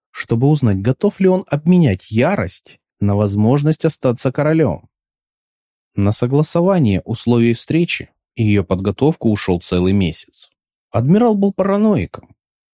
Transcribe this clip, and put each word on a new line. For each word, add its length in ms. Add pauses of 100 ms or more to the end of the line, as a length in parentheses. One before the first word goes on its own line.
(100)
чтобы 380
узнать, 320
готов 400
ли 80
он 200
обменять 640
ярость 680 (220)
на 160
возможность 680
остаться 480
королём. 560 (1080)
На 180
согласование 920
условий 500
встречи 560 (260)
и 80
её 180
подготовку 680
ушёл 300
целый 320
месяц. 580 (400)
Адмирал 460
был 160
параноиком 840 (380)